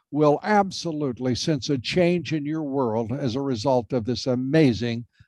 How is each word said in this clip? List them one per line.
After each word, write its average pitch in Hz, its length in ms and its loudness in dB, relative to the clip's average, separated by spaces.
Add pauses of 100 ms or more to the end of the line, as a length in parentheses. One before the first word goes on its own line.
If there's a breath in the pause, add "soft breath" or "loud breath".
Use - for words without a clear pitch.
(120)
will 147 320 4
absolutely 151 920 0
sense 147 380 -2
a 139 60 2
change 170 560 0
in 147 120 -4
your 156 160 -4
world 120 500 0
as 135 240 -4
a 139 60 -2
result 127 520 0
of 117 120 -2
this 120 220 -4
amazing 123 800 2 (220)